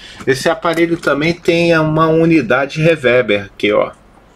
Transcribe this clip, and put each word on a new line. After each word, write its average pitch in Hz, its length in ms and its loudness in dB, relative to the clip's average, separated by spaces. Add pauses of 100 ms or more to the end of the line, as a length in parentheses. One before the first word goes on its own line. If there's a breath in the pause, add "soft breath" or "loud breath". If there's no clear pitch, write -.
(260 loud breath)
Esse 135 240 -2
aparelho 165 480 -2
também 151 340 -2
tem 170 460 0
uma 156 300 0
unidade 156 720 0
reverber 123 640 2
aqui, - 260 -4
ó. 104 200 0 (440 soft breath)